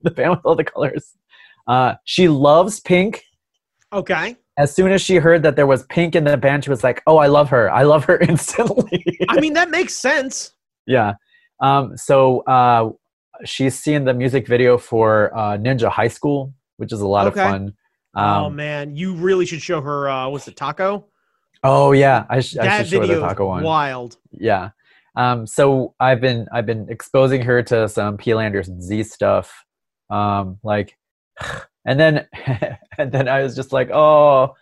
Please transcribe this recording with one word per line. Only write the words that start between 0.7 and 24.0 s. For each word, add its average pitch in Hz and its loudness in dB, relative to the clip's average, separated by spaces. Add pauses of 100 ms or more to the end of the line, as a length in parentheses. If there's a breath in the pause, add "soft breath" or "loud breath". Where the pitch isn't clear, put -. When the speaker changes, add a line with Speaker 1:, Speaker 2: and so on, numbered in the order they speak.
Speaker 1:
Uh, 123 0 (100)
she 180 2
loves 156 4
Pink. 185 -2 (680)
Speaker 2:
Okay. 190 -4 (200)
Speaker 1:
As 143 0
soon 190 2
as 190 2
she 185 2
heard 165 4
that 151 2
there 143 4
was 135 2
Pink 170 -2
in 170 2
the 143 2
band, 139 0
she 143 -6
was 127 -4
like, 123 0
"Oh, 160 6
I 151 6
love 147 4
her. 117 2
I 127 2
love 147 4
her 175 4
<laughs> 180 2
instantly." 196 -2 (100)
Speaker 2:
I 254 2
mean, 311 -2
that 339 0
makes 339 -4
sense. - -4 (340)
Speaker 1:
Yeah. 110 0 (460)
Um, 135 0
so, 131 2
uh, 123 2 (540)
she's - -4
seen 151 -2
the 127 0
music 123 -2
video 123 4
for, 110 0
uh, 104 -4
Ninja 113 -2
High 107 0
School, 139 -6 (240)
which 110 -10
is 110 -6
a 101 -2
lot 98 2
of 101 0
Speaker 2:
Okay. 202 -4
Speaker 1:
fun. 98 -4 (440)
Speaker 2:
Oh, 101 -2 (240)
Speaker 1:
Um, 143 -8
Speaker 2:
man. 147 -10
You 180 -8
really 180 0
should 165 -10
show 170 -6
her, 143 -6
uh, 131 -6
what's 139 -10
the - -20
taco? 190 -6 (580)
Speaker 1:
Oh, 139 4
yeah. 135 4
I 123 -2
sh-, - -6
I - -2
Speaker 2:
That 196 0
Speaker 1:
should 185 -6
show 190 0
her - -2
the - 0
Speaker 2:
video 160 -4
is - -4
Speaker 1:
taco 98 -4
one. 92 -4
Speaker 2:
wild. 139 -4 (120)